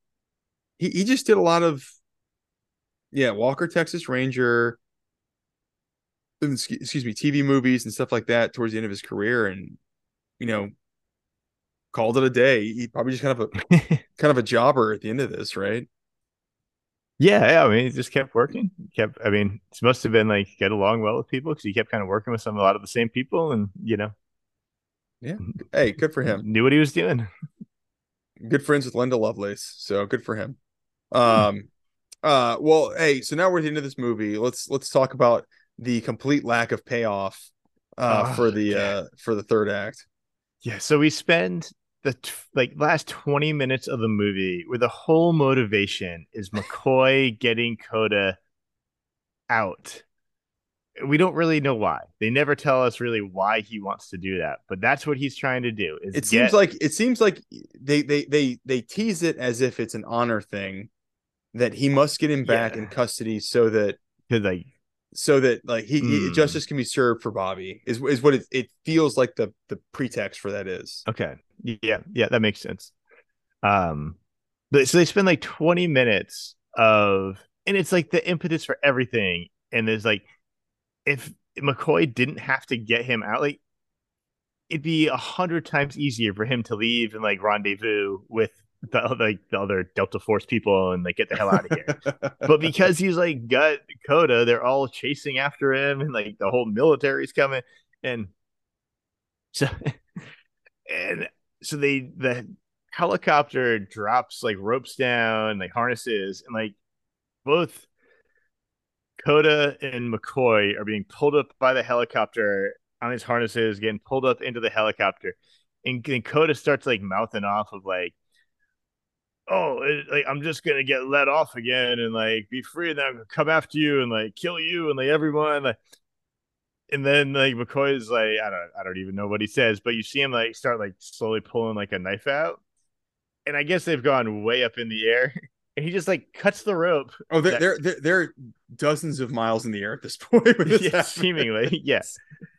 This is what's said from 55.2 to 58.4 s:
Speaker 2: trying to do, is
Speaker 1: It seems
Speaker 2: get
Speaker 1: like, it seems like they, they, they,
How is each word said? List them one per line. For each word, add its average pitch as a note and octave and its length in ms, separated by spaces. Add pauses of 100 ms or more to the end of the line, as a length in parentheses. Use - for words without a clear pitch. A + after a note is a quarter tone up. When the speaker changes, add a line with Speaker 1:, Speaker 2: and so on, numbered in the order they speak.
Speaker 2:
trying B2+ 260
to A#2+ 100
do, F#2 300
is F#2+ 140
Speaker 1:
It - 100
seems A#2 260
Speaker 2:
get G#3 60
Speaker 1:
like, G3+ 240
it D3+ 100
seems A#3 300
like G3+ 180 (400)
they, D3 220
they, C#3+ 240
they, C3+ 400